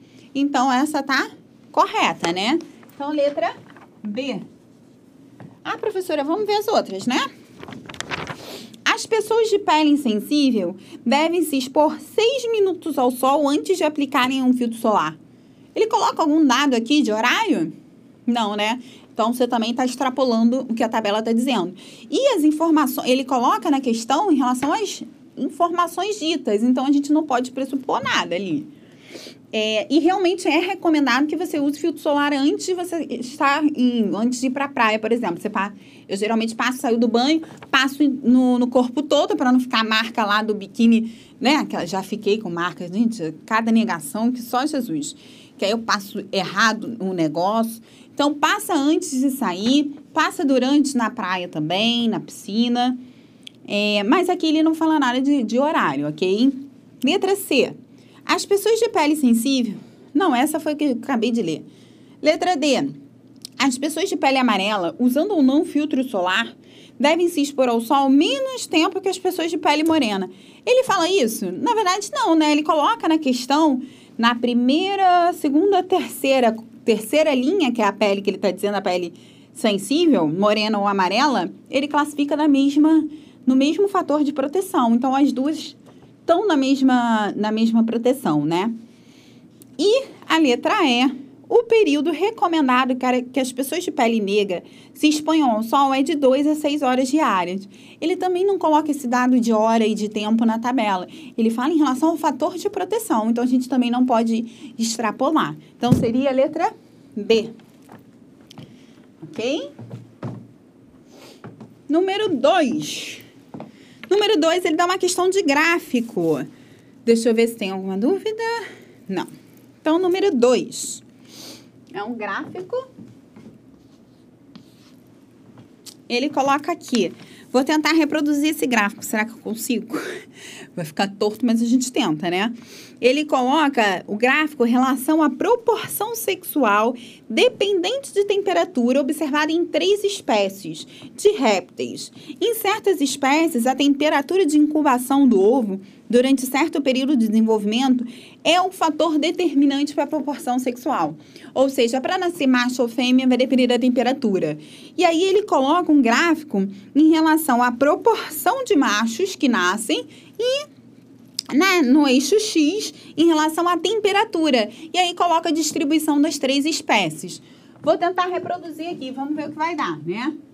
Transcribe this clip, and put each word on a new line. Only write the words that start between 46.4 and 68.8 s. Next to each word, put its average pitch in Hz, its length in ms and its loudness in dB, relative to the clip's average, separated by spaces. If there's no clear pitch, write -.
o 190 100 -4
negócio. 185 720 -2
Então, 294 200 0
passa 349 400 0
antes 294 460 0
de 269 120 2
sair, 233 640 0
passa 330 320 -2
durante 269 500 2
na 226 140 0
praia 185 400 -6
também, 208 580 0
na 190 140 -2
piscina. 240 760 -2
É, 208 360 0
mas 339 260 2
aqui 349 180 -2
ele 311 160 2
não 320 120 2
fala 320 220 0
nada 254 220 0
de, 285 240 2
de 220 160 0
horário, 190 480 0
ok? 196 460 0
Letra 381 320 0
C. 285 380 0
As 349 220 -2
pessoas 427 340 2
de 466 100 2
pele 311 260 2
sensível. 240 600 2
Não, 349 220 2
essa 294 240 0
foi 302 160 -4
que 302 80 -2
eu 285 80 2
acabei 233 400 -2
de 233 100 0
ler. 160 240 -4
Letra 339 340 0
D. 262 340 0
As 254 200 2
pessoas 381 320 -4
de 349 60 -4
pele 269 220 2
amarela, 202 640 0
usando 269 320 2
ou 339 100 2
não 262 240 4
filtro 294 380 -2
solar, 208 520 -2
devem 330 300 2
se 294 120 -2
expor 269 260 0
ao 233 140 0
sol 277 280 2
menos 494 580 2
tempo 370 340 0